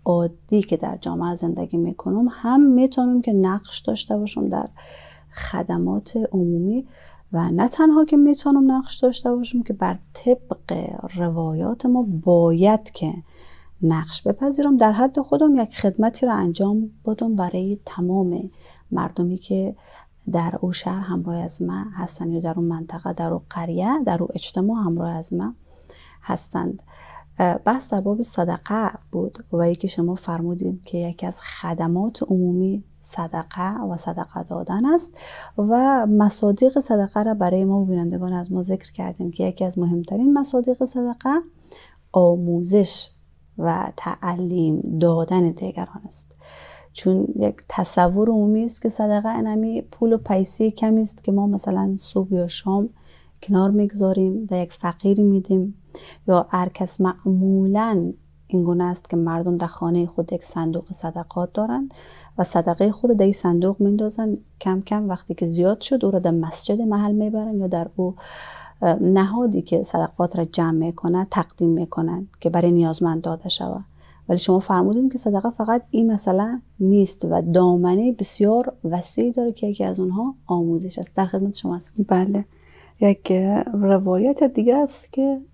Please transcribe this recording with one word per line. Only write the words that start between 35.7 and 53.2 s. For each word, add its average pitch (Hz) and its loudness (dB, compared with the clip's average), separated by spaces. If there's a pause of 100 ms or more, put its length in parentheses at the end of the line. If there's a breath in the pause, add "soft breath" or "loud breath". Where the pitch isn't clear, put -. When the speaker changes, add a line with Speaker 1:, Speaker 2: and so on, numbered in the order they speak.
Speaker 1:
مصادیق 208 4
صدقه 208 0
را 220 0
برای 190 2
ما 196 2
و 190 0
بینندگان 180 -2
از 180 -6
ما 185 -2
ذکر 190 -6
کردیم 180 -8
که 185 -4
یکی 185 -2
از 180 -4
مهمترین 175 2
مصادیق 254 0
صدقه 247 -4 (840 soft breath)
آموزش 175 2 (480)
و 165 -2
تعلیم 175 -2
دادن 170 2
دیگران 185 -10
است، - -16 (600 loud breath)
چون 190 0
یک - 0 (140)
تصور 185 2
عمومی 214 2
است 233 -8
که 226 0
صدقه 214 0
انمی 220 -2
پول - 0
و 226 2
پیسه 214 0
کمی 220 2
است - -6
که 196 0
ما 202 2
مثلاً 196 -2
صبح 190 -4
یا 175 0
شام 202 -2 (540 soft breath)